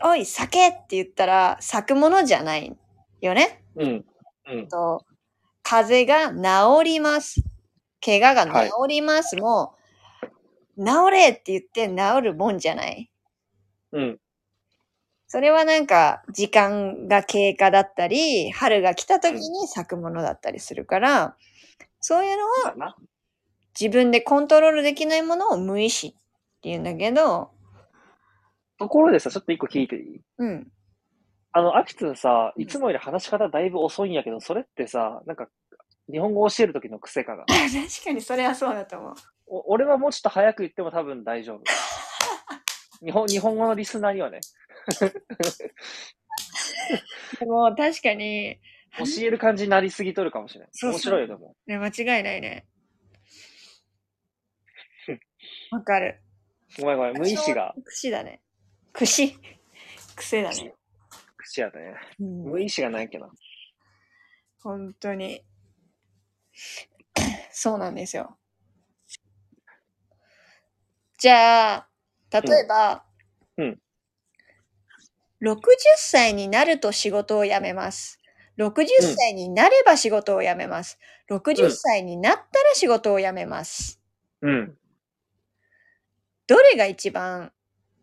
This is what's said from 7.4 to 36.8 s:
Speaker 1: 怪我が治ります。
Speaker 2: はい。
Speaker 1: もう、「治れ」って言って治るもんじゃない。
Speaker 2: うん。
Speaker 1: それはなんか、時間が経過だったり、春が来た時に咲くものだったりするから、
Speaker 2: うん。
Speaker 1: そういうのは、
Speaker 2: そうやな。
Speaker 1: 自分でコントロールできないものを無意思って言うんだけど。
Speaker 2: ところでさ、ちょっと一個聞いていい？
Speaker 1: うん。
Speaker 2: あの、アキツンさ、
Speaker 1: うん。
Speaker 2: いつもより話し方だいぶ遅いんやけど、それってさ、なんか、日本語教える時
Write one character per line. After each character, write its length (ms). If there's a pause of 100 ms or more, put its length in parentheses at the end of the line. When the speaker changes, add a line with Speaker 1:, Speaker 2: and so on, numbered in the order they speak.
Speaker 1:
怪 200
我 220
が 0
治 260 (160)
り 140
ま 200
す。 140
Speaker 2:
は 40
い。 20
Speaker 1:
も 340 (1040)
う、 80
「治 260
れ」 220
っ 80
て 100
言 80
っ 20
て 260
治 340
る 140
も 160
ん 80
じ 100
ゃ 60
な 120
い。 240 (800)
Speaker 2:
う 100
ん。 180 (1080)
Speaker 1:
そ 140
れ 100
は 140
な 120
ん 80
か、 460
時 180
間 580
が 140
経 320
過 160
だ 120
っ 140
た 120
り、 440
春 300
が 140
来 100
た 140
時 160
に 320
咲 220
く 80
も 120
の 120
だ 100
っ 80
た 120
り 80
す 140
る 120
か 140
ら、 260
Speaker 2:
う 40
ん。 40 (680)
Speaker 1:
そ 220
う 40
い 80
う 40
の 60
は、 180
Speaker 2:
そ 80
う 20
や 60
な。 180 (840)
Speaker 1:
自 140
分 200
で 100
コ 180
ン 80
ト 140
ロ 80
ー 20
ル 120
で 100
き 120
な 120
い 60
も 120
の 140
を 80
無 240
意 80
思 220
っ 20
て 560
言 80
う 40
ん 20
だ 120
け 160
ど。 400 (1300)
Speaker 2:
と 100
こ 140
ろ 100
で 80
さ、 100
ち 80
ょ 40
っ 20
と 80
一 60
個 100
聞 140
い 80
て 80
い 20
い？ 220 (160)
Speaker 1:
う 80
ん。 260 (800)
Speaker 2:
あ 100
の、 140
ア 80
キ 120
ツ 100
ン 100
さ、 400
Speaker 1:
う 40
ん。 40
Speaker 2:
い 40
つ 120
も 80
よ 60
り 60
話 260
し 40
方 200
だ 120
い 80
ぶ 100
遅 260
い 60
ん 20
や 100
け 60
ど、 100
そ 140
れ 80
っ 20
て 240
さ、 380
な 80
ん 20
か、 140 (600)
日 100
本 140
語 160
教 140
え 40
る 60
時 140